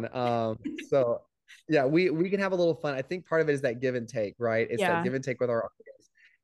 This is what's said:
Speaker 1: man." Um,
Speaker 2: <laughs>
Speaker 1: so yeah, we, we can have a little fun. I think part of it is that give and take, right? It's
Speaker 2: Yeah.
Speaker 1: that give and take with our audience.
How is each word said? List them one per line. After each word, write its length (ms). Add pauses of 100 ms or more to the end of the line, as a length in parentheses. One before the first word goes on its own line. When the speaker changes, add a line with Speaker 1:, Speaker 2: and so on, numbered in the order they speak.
Speaker 1:
man." 160
Um, 480
Speaker 2:
<laughs> 240
Speaker 1:
so 320 (480)
yeah, 160
we, 260
we 200
can 100
have 120
a 40
little 180
fun. 200
I 80
think 240
part 140
of 80
it 40
is 100
that 180
give 140
and 140
take, 300
right? 300
It's 120
Speaker 2:
Yeah. 140
Speaker 1:
that 100
give 100
and 80
take 180
with 100
our 80
audience. 520 (340)